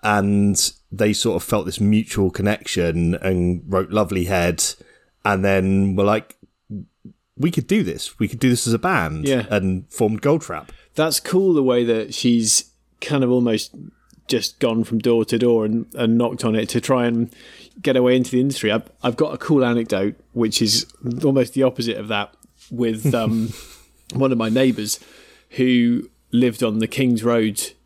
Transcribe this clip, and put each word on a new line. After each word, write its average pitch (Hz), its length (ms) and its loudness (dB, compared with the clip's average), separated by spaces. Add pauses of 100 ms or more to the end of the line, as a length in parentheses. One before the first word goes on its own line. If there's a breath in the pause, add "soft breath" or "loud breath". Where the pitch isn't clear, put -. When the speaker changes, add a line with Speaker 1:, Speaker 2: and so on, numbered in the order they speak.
Speaker 1:
And 101 680 2 (200)
they 107 200 2
sort 113 240 0
of - 60 -4
felt 101 240 -2
this - 140 -6
mutual 104 500 2
connection 87 880 -2
and 90 500 0
wrote 92 240 -2
Lovely 95 360 0
Head, 90 360 0 (640 soft breath)
and 98 200 2
then 98 520 2
were 101 80 2
like, 107 320 -2 (1000)
"We 147 140 0
could 143 160 -2
do 208 160 2
this. - 380 -8
We 107 80 0
could 120 100 -8
do 127 120 2
this 120 180 0
as 113 60 2
a 113 40 0
band," 110 480 -2
Speaker 2:
Yeah. 127 240 0
Speaker 1:
and 95 400 -2
formed 107 320 -2
Goldfrapp. 143 460 -2 (260 loud breath)
Speaker 2:
That's 151 240 0
cool, 185 360 2
the 147 100 4
way 123 200 4
that 113 300 -2
she's 117 560 2 (300)
kind 139 240 0
of 123 60 0
almost 120 440 0 (540)
just - 300 -2
gone 113 260 0
from 113 140 -4
door 117 260 2
to 117 140 -2
door 117 280 2
and, 113 280 -2
and 117 220 2
knocked 120 300 0
on 110 80 0
it 110 160 0
to 127 100 0
try 127 260 0
and 117 280 -2 (480 loud breath)
get 135 140 0
her 127 60 2
way 127 140 4
into 127 140 0
the 127 100 2
industry. 127 320 -2
I've, 113 160 -2 (140)
I've 123 140 -2
got 151 180 -2
a - 40 -10
cool 147 260 2
anecdote, 113 500 0 (180)
which 110 300 0
is 101 240 0 (360)
almost 135 300 2
the 135 100 0
opposite 117 360 -2
of 107 100 -10
that, 104 260 -4 (360)
with, 117 440 -2
um, 113 360 -2 (320 loud breath)
Speaker 1:
<laughs> - 320 -20
Speaker 2:
one 131 180 2
of 120 60 0
my 110 100 -2
neighbours 110 500 0 (520 loud breath)
who 123 580 0 (240)
lived 120 300 0
on 110 160 0
the 113 80 -2
King's 120 360 0
Road 113 500 -2 (120)